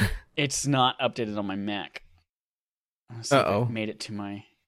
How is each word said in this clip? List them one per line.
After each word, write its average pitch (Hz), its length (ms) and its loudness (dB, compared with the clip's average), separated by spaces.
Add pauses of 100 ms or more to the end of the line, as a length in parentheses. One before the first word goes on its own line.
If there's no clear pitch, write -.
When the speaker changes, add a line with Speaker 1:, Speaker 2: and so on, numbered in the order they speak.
Speaker 1:
<laughs> - 40 2 (260)
Speaker 2:
It's 143 300 -2
not 131 340 4
updated 113 380 0
on 104 80 -2
my 95 100 -4
Mac. 101 460 -6 (1120)
Let's 117 140 -8
see 143 60 6
if 131 80 8
it - 40 2
Speaker 1:
Uh-oh. 101 180 2
Speaker 2:
made 110 240 -2
it 107 100 -10
to - 140 -10
my, 101 300 -6 (240)